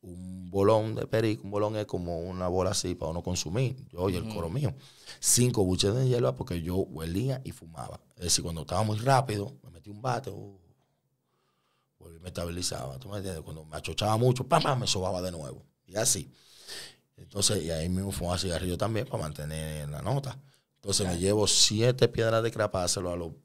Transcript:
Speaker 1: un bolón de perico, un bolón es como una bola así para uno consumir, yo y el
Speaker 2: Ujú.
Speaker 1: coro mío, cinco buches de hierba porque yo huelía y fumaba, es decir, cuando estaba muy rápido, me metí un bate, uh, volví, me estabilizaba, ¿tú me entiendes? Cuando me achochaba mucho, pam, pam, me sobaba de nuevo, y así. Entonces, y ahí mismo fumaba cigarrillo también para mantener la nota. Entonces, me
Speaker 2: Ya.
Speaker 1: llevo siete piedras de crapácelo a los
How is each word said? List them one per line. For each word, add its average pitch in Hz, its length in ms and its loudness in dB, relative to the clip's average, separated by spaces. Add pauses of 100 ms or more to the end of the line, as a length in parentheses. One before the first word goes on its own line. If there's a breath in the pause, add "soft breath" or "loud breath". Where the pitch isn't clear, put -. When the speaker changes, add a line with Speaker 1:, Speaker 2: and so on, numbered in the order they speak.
Speaker 1:
un 92 460 -12
bolón 107 460 4
de - 100 -4
perico, 110 380 0
un 98 80 -10
bolón 107 260 0
es 107 80 -2
como 87 340 -4
una 90 280 -4
bola 92 240 2
así 90 240 -2
para 78 160 -4
uno 85 100 -4
consumir, 107 560 -2 (120)
yo 90 200 0
y 90 60 0
el 85 80 -2
Speaker 2:
Ujú. 107 100 -8
Speaker 1:
coro 82 160 -4
mío, 113 240 0 (460 loud breath)
cinco 120 440 6
buches 92 300 4
de 131 140 4
hierba 127 280 2
porque 87 260 -4
yo 87 140 -2
huelía 98 720 -2
y - 60 -8
fumaba, 80 480 -12 (180)
es 90 60 -12
decir, 85 200 2
cuando 82 180 -4
estaba 90 220 0
muy 107 140 2
rápido, 120 560 2 (100)
me - 60 -20
metí 87 200 -20
un 104 120 -14
bate, 117 300 -4
uh, 101 280 -14 (1400)
volví, 82 200 -20
me 90 100 -12
estabilizaba, 87 680 -6
¿tú 67 120 -14
me 104 80 -8
entiendes? 92 260 -8
Cuando 78 200 -12
me 76 140 -12
achochaba 104 400 0
mucho, 127 280 4
pam, 165 180 4
pam, 131 160 2
me 107 80 -2
sobaba 92 340 0
de 90 100 -4
nuevo, 71 320 -10 (220)
y 87 100 -10
así. 104 340 2 (840 loud breath)
Entonces, 95 480 0
y 80 80 -4
ahí 80 160 -2
mismo 95 240 0
fumaba 85 260 -2
cigarrillo 87 400 -2
también 110 280 0
para 113 180 -6
mantener 76 680 -6
la 71 120 -8
nota. 127 360 -2 (400 soft breath)
Entonces, 98 280 0
me 90 80 0
Speaker 2:
Ya. 85 60 0
Speaker 1:
llevo 101 260 4
siete 117 600 4
piedras 113 340 2
de 117 80 0
crapácelo 95 640 0
a 87 40 -4
los 85 180 -6 (120)